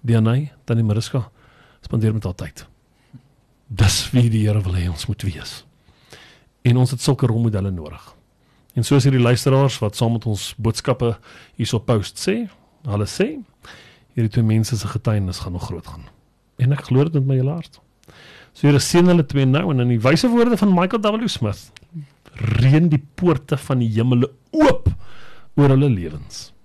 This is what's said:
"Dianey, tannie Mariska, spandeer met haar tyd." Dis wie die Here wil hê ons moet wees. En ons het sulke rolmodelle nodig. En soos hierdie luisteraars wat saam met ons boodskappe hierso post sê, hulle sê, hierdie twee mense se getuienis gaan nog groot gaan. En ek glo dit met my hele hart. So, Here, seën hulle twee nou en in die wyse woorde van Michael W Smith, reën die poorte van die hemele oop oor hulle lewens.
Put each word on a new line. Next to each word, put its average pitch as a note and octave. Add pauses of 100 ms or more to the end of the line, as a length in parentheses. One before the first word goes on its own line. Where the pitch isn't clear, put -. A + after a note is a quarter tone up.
"Dianey, A#2 (140)
tannie A#2
Mariska, A2 (520)
spandeer A2
met G#2
haar F2+
tyd." - (1000)
Dis G2+
wie A#2+
die A2
Here G#2
wil F#2
hê F2+
ons D#2
moet -
wees. - (1000)
En B2
ons B2+
het A#2+
sulke C3+
rolmodelle G#2+
nodig. D#2 (720)
En A#2+
soos C#3
hierdie C3
luisteraars C3+
wat G#2
saam A#2
met G#2+
ons G#2
boodskappe A#2 (440)
hierso A#2
post G#2+
sê, F#3+ (500)
hulle G#2
sê, G#3+ (840)
hierdie A2
twee A#2
mense A2
se G2+
getuienis G2
gaan F2+
nog F2
groot E2+
gaan. - (540)
En B2+
ek C#3
glo C3
dit E3
met C3+
my C3+
hele C#3
hart. - (720)
So, -
Here, C#3+
seën F3
hulle E3+
twee C3+
nou C#3+
en B2+
in B2
die A#2
wyse D3
woorde A#3+
van G#3
Michael F#3
W A3
Smith, - (680)
reën C3
die D3 (140)
poorte D#3
van C3
die A2+
hemele A#2+ (220)
oop D#4 (680)
oor C#3+
hulle C#3
lewens. D#2+ (140)